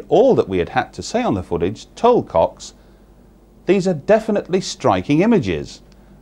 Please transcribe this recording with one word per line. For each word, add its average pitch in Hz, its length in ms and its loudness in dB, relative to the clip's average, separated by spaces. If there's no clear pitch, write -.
all 208 260 4
that 113 120 0
we 92 120 -2
had 82 100 -2
had - 240 -4
to - 80 -12
say 240 220 -4
on 175 100 -2
the 95 80 -4
footage, 87 540 -4
told 226 340 2
Cox, - 460 -2
"These 185 220 2
are 180 80 0
definitely 202 680 0
striking 127 600 0
images. 107 600 0